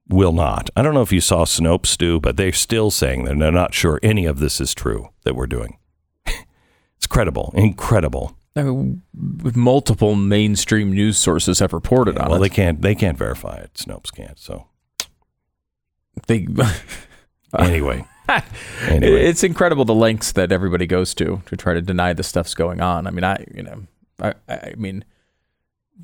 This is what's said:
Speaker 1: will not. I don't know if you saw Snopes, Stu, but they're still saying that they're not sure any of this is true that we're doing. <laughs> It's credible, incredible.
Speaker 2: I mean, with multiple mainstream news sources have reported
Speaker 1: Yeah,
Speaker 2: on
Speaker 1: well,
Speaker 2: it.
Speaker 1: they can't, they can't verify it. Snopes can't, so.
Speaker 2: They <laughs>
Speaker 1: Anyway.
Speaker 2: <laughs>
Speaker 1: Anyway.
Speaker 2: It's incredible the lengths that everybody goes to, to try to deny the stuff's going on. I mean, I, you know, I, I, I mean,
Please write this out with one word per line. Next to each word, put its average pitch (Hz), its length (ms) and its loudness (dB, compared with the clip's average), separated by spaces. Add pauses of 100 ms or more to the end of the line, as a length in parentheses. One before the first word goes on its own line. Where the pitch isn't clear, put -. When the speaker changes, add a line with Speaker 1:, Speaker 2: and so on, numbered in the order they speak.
Speaker 1:
will 92 260 4
not. 76 420 0
I 101 60 4
don't 151 120 2
know 139 80 4
if 107 100 -2
you 90 100 4
saw 85 240 2
Snopes, 82 420 0
Stu, 85 320 0
but 73 180 -2
they're 95 140 0
still 107 400 0
saying 65 340 0
that 67 140 -2
they're 78 120 2
not 87 220 2
sure 78 300 0
any 107 220 2
of 71 140 -2
this 71 220 -2
is 65 120 -4
true 53 360 -6 (140)
that 64 120 -2
we're 62 120 -4
doing. 58 300 -8 (480)
<laughs> - 60 0 (640)
It's - 100 -8
credible, 76 480 0
incredible. 87 840 0 (180)
Speaker 2:
I 147 80 -2
mean, 131 380 -2 (420)
with 117 140 -2
multiple 120 580 4
mainstream 101 760 2
news 104 240 2
sources 87 420 2
have 95 140 0
reported 110 420 2
Speaker 1:
Yeah, - 80 -2
Speaker 2:
on 69 60 0
Speaker 1:
well, 85 80 4
Speaker 2:
it. 98 120 2
Speaker 1:
they - 60 -10
can't, 85 260 2
they 98 140 2
can't 82 220 0
verify 52 400 -6
it. 50 160 -20
Snopes - 420 -14
can't, - 240 -18
so. - 280 -14 (1600)
Speaker 2:
They 113 200 0 (580)
<laughs> - 540 -10
Speaker 1:
Anyway. 71 460 0 (220)
Speaker 2:
<laughs> 269 140 0 (460)
Speaker 1:
Anyway. - 380 4
Speaker 2:
It's 170 180 2
incredible 170 420 2
the 110 80 2
lengths 113 380 2
that 90 200 0
everybody 90 360 0
goes 90 280 0
to, 87 300 -4
to - 120 -8
try 90 180 -2
to 85 60 -2
deny 90 320 -2
the 85 100 -6
stuff's - 320 -4
going 85 260 -2
on. 87 260 -2
I 90 40 -8
mean, 87 140 -4
I, 98 280 -2
you - 80 -14
know, 104 220 -16 (360)
I, - 140 -4 (140)
I, - 60 -10
I - 240 -12
mean, 98 260 -8 (1000)